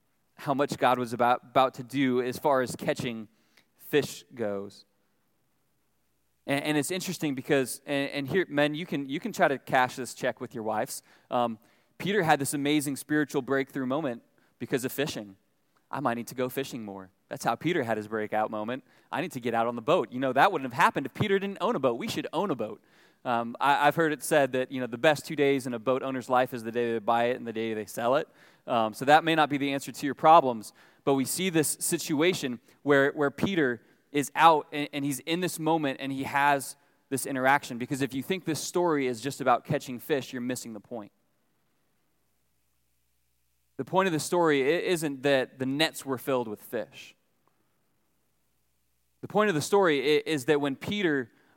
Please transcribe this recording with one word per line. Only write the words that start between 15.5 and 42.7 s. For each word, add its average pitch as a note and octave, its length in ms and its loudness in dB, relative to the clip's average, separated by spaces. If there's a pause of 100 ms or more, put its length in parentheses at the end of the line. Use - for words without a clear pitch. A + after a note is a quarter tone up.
"I B2+ 100 -8
might C3 140 0
need A#2 140 -6
to - 80 -14
go B2+ 140 -2
fishing C3 340 -8
more." F#2+ 260 -14 (200)
That's - 140 -10
how A#2 120 0
Peter D#3+ 280 -2
had A2+ 140 -2
his G#2+ 100 -6
breakout G#2+ 440 -2
moment. A2 320 -6 (280)
"I B2 100 -2
need F#3 100 -6
to C3 80 -8
get A#2 160 -2
out A#2 120 2
on A#2+ 80 -2
the A#2+ 60 -8
boat." C#3 300 0
You B2 80 -6
know, C3 120 0
that D3 200 6
wouldn't C3+ 200 -4
have B2 80 -2
happened F3 280 2
if - 80 -18
Peter G3 240 0
didn't G3 200 -6
own G#3+ 160 0
a E3 40 -4
boat. B2 180 2
We G3 100 -8
should - 240 -6
own F3 200 -2
a C3+ 40 -4
boat. G#2+ 260 -8 (440)
Um, A#2 340 -2
I, C#3+ 280 4
I've D3 80 2
heard D#3+ 180 2
it - 100 -8
said C#3 280 2
that, B2+ 200 -2
you C3 80 -6
know, B2+ 60 -4
the A#2+ 120 -8
best D3 280 2
two D#3+ 100 -8
days C#3 300 2
in B2+ 80 -6
a A#2 60 -4
boat B2+ 240 0
owner's C3 260 -6
life B2+ 240 2
is A#2+ 100 -6
the A2+ 80 -8
day A#2 220 0
they A2+ 60 -2
buy A#2 260 2
it B2 120 0
and A#2 100 -12
the A#2 40 -6
day A2 220 -4
they G#2+ 120 -6
sell A#2 300 -2
it. - 120 -2 (400)
Um, A2 260 0
so C3 120 -8
that D#3 180 8
may D#3+ 100 2
not D3+ 160 4
be C#3+ 80 -2
the C#3 160 -2
answer C#3 180 -6
to C3+ 140 -8
your C3+ 100 -2
problems, C#3 560 6 (320)
but C3+ 120 2
we C3 100 0
see F#3 240 -2
this D#3+ 300 0
situation D#3 800 0 (240)
where, C#3 300 4
where C#3+ 180 0
Peter D3 500 0 (300)
is C#3+ 240 -2
out D#3 360 6
and, D3 220 -4
and C#3+ 100 -4
he's C#3 180 -2
in E3 200 -2
this F3 160 -2
moment D#3 420 0
and C3+ 120 -8
he C3+ 120 -6
has C#3 520 2 (340)
this C3 160 -2
interaction. C3+ 520 2
Because B2+ 240 -4
if B2+ 120 -2
you C3+ 80 -4
think F#3+ 240 -4
this D#3 160 -4
story D#3+ 460 0
is A#2+ 120 -2
just C3 220 -8
about B2 240 4
catching C3 340 -4
fish, C#3 320 -4
you're B2+ 100 -6
missing B2 320 -6
the G#2 60 -14
point. G#2+ 320 -14 (2750)